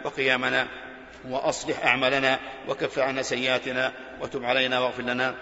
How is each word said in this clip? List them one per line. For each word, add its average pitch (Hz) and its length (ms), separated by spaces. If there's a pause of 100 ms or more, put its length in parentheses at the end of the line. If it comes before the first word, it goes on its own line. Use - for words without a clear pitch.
وقيامنا، 131 640 (600)
وأصلح 139 580
أعمالنا، 131 520 (300)
وكف 139 300
عنا 135 240
سيئاتنا، 127 680 (280)
وتب 135 240
علينا 127 360
واغفر 123 220
لنا 123 400